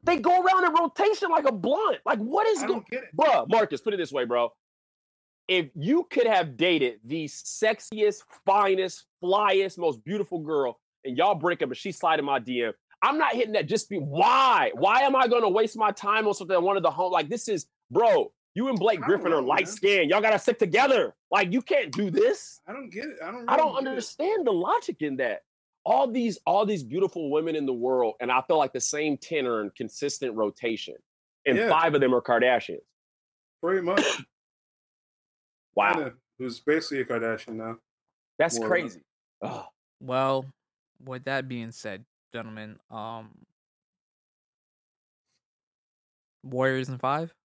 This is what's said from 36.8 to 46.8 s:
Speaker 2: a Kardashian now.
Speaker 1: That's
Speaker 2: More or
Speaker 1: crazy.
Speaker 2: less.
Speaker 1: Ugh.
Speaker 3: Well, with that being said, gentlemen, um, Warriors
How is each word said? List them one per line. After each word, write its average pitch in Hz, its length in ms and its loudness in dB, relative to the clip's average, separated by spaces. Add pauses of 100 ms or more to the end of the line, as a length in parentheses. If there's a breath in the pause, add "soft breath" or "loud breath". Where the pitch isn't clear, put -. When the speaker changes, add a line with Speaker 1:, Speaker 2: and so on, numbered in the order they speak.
Speaker 2:
a 123 40 -2
Kardashian 113 500 -6
now. 113 240 -10 (600)
Speaker 1:
That's 165 200 0
Speaker 2:
More 110 80 -2
or - 20 -2
Speaker 1:
crazy. 135 320 -2 (420)
Speaker 2:
less. - 100 -8
Speaker 1:
Ugh. - 120 -12 (360)
Speaker 3:
Well, 131 440 -2 (600)
with 127 200 -12
that 131 240 -4
being 117 240 -10
said, 104 320 -14 (280)
gentlemen, 110 460 -14 (140)
um, 113 380 -12 (3250)
Warriors 131 440 -2